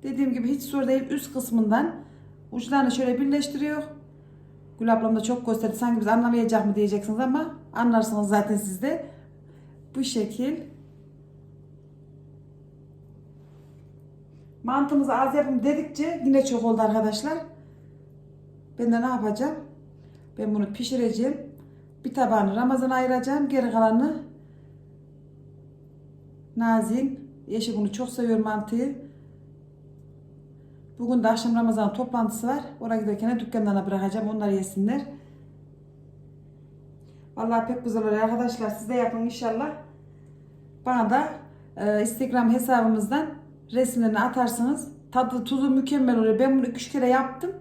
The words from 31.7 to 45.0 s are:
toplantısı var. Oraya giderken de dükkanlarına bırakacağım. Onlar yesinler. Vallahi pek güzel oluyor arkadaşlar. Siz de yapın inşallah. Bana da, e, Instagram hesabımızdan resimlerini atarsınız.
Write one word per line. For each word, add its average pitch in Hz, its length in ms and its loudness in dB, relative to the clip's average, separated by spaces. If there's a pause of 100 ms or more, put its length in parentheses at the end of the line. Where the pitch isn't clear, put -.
toplantısı 233 540 -2
var. 285 140 0 (200)
Oraya 226 200 -2
giderken 208 300 -2
de 233 100 -2
dükkanlarına 202 460 0
bırakacağım. 196 420 -2
Onlar 208 200 -2
yesinler. 196 540 0 (2250)
Vallahi 226 300 0
pek 247 180 -6
güzel 220 180 -2
oluyor 214 200 2
arkadaşlar. 226 480 -2
Siz 214 180 -10
de 247 60 -4
yapın 233 240 0
inşallah. 240 540 -4 (1120)
Bana 240 240 2
da, 254 180 2 (480)
e, 208 240 0
Instagram 233 520 2
hesabımızdan 240 760 2 (460)
resimlerini 226 480 2
atarsınız. 247 680 0 (240)